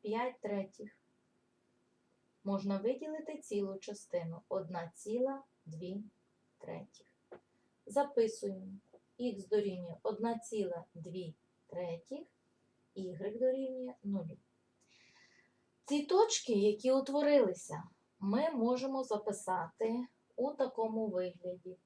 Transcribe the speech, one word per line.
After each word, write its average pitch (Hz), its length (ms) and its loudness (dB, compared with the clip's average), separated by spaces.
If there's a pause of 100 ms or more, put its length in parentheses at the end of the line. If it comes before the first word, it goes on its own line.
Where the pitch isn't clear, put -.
П'ять 233 400 -4
третіх. 208 600 -6 (1400)
Можна 196 340 0
виділити 302 600 -2
цілу 196 400 -2
частину. 170 680 -6
Одна 170 460 -4
ціла 262 480 -2 (220)
дві 180 400 -8 (540)
третіх. - 480 -14 (800)
Записуємо. 208 880 2 (460)
Х 247 320 -2
дорівнює 180 520 2
одна 226 360 0
ціла 180 460 -2 (100)
дві 170 400 -8 (320)
третіх, 180 600 -8 (680)
y 190 420 -6
дорівнює 254 560 0 (100)
нулю. 196 320 -2 (1500)
Ці 294 180 2
точки, 370 500 4
які 208 400 6
утворилися, 269 920 4 (360)
ми 233 320 2
можемо 254 540 0
записати 208 1000 -2 (300)
у 262 140 0
такому 220 580 0
вигляді. 180 760 -4